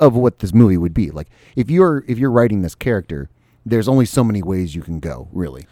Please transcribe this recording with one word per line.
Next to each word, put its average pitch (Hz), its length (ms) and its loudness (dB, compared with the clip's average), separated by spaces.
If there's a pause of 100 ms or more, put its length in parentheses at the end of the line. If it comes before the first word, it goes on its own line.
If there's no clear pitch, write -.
of 139 140 6
what 123 260 0
this 92 120 -6
movie 107 240 6
would 85 160 -2
be. 82 180 -2
Like, 76 180 -12 (280)
if 123 140 -2
you're, 165 380 2
if 117 100 -4
you're 131 120 0
writing 117 320 2
this 85 120 -6
character, 85 560 -6 (340)
there's 113 240 0
only 131 160 4
so 127 200 -2
many 104 180 -2
ways 90 320 -4
you 82 80 -10
can 82 180 -8
go, 71 320 -10
really. 69 400 -10